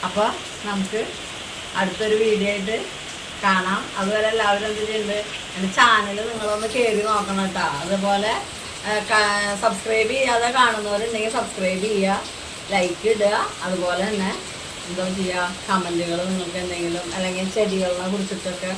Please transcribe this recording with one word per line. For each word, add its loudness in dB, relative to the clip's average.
അപ്പൊ 2
നമുക്ക് -2
അടുത്തൊരു 2
വീഡിയോ 4
ആയിട്ട് -2
കാണാം. 4
അതുവരെ 2
എല്ലാവരും 2
എന്ത് -2
ചെയ്യുന്നുണ്ട്, -2
എൻ്റെ -2
ചാനൽ 6
നിങ്ങളൊന്ന് -2
കയറി 4
നോക്കണം 0
കേട്ടോ. 0
അതുപോലെ, 2
ഏ, 0
ക-, 4
സബ്സ്ക്രൈബ് 2
ചെയ്യാതെ 4
കാണുന്നവരുണ്ടെങ്കിൽ 2
സബ്സ്ക്രൈബ് -2
ചെയ്യുക, 2
ലൈക്ക് 2
ഇടുക. 4
അതുപോലെ 0
തന്നെ 0
എന്താ -4
ചെയ്യുക, 0
കമന്റുകൾ 0
നിങ്ങൾക്ക് -4
എന്തെങ്കിലും -2
അല്ലെങ്കിൽ -2
ചെടികളെ 2
കുറിച്ചിട്ടൊക്കെ -4